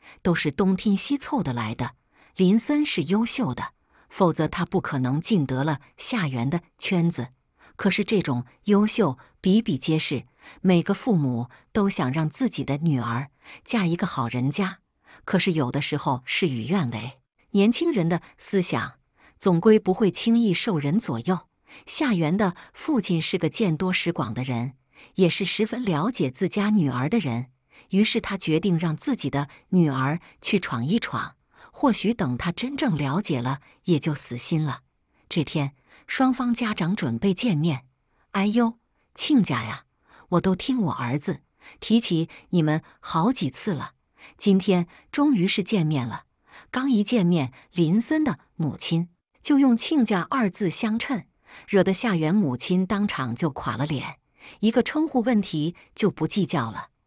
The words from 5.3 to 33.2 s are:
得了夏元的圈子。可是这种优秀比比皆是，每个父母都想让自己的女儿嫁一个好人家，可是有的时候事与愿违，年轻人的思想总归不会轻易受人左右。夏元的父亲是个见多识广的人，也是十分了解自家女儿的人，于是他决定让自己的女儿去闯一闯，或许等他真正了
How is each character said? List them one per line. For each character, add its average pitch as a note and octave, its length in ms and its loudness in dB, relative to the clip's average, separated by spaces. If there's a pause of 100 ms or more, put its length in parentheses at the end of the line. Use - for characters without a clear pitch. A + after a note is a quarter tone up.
得 C3 160 -2
了 D3 180 -2 (160)
夏 G#3 300 -4
元 C3 240 -2
的 E3+ 120 -2 (160)
圈 E3+ 300 0
子。 C3 200 -4 (480)
可 - 140 0
是 G3 140 0
这 G3+ 160 0
种 B2 240 -2 (200)
优 G#3 220 4
秀 F3+ 320 0 (220)
比 G3+ 220 4
比 D3 160 -2
皆 D#3+ 200 0
是， C#3 280 -4 (340)
每 F3+ 220 4
个 G3+ 100 0
父 G#3+ 240 0
母 B2+ 320 0 (240)
都 G3+ 160 2
想 C#3+ 240 -2
让 D#3 160 0
自 B3 200 -2
己 D3 160 -6
的 C#3 140 -4
女 D3+ 200 0
儿 A#2 320 -4 (340)
嫁 G#3 220 -2
一 E3 100 0
个 G3 100 -2
好 B2 220 -4
人 B2 220 -2
家， F#3 300 -4 (440)
可 - 140 2
是 F3+ 140 0
有 D3 180 0
的 C3+ 100 -2
时 D3 160 -4
候 C3+ 300 -2
事 - 200 -2
与 A#2 200 -4
愿 D#3 240 -2
违， A2+ 300 -10 (320)
年 G3+ 200 4
轻 E4+ 180 0
人 G3 160 0
的 E3+ 140 0 (160)
思 - 240 -2
想 - 380 -4 (400)
总 F3+ 200 2
归 G#3+ 200 8
不 F#3 160 0
会 G3+ 160 2
轻 A3+ 280 2
易 A3+ 140 2
受 E3+ 260 0
人 C#3+ 200 0
左 C3+ 220 -2
右。 E3 280 -2 (380)
夏 C#4 260 -2
元 E3+ 240 2
的 G3+ 180 0 (200)
父 C#4+ 260 -2
亲 E3+ 220 0
是 - 160 -4
个 E3 100 0
见 F3 260 0
多 F#3 160 -2
识 F3 220 -2
广 A#2 220 -4
的 B2+ 80 -4
人， B2+ 320 -4 (400)
也 F3+ 160 4
是 F#3+ 160 -2
十 - 180 -2
分 B3 180 -6
了 F3+ 280 0
解 D3+ 200 -2
自 F3+ 200 -4
家 G#3 180 -2
女 G3 220 4
儿 B2 180 -2
的 A#3 100 0
人， B2+ 280 -4 (440)
于 G3 140 4
是 A3+ 160 0
他 G3+ 160 -6
决 D#3+ 240 0
定 F3 180 2
让 D#3+ 160 -2
自 B3 220 -2
己 C#3 140 -4
的 C#3+ 180 -2 (220)
女 F3 180 6
儿 C3+ 320 -2 (220)
去 - 180 0
闯 A#2+ 240 -4
一 F3+ 140 0
闯， - 380 -8 (360)
或 - 180 2
许 G#3 220 0
等 C#3 240 -2
他 E3 160 -4
真 C4+ 240 -6
正 C4 180 0
了 C#3+ 280 -2